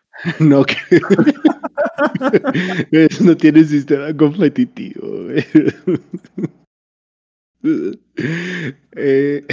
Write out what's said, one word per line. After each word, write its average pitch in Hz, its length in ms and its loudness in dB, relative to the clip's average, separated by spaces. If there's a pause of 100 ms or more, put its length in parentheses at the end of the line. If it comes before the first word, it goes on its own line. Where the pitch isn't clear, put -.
(120)
<laughs> - 280 -10
No 139 240 4
creo. - 420 0
<laughs> 269 1800 -2
Eso 156 340 2
no 165 120 6
tiene 156 280 6
sistema 147 520 -2
competitivo, 147 920 -2 (200)
güey. 143 180 -4 (2250)
<laughs> 131 360 -4 (1000)
Eh, 143 560 0